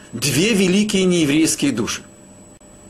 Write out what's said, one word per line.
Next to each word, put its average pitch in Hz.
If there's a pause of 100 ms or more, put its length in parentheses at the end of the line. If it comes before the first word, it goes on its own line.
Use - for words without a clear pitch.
(140)
две 143
великие 196
нееврейские 156
души. 107 (880)